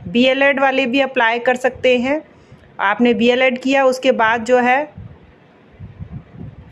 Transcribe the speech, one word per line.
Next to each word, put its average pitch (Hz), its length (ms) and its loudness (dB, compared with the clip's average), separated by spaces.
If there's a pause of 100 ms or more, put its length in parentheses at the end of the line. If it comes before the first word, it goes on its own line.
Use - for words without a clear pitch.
बीएलएड 269 520 2
वाले 269 260 0
भी 254 140 0
apply 247 380 0
कर 247 180 0
सकते 254 420 0
हैं, 285 240 -4 (580)
आपने 220 340 2
बीएलएड 247 440 0
किया 269 260 0
उसके 262 280 0
बाद 220 320 0
जो 247 140 2
है 254 300 0 (1800)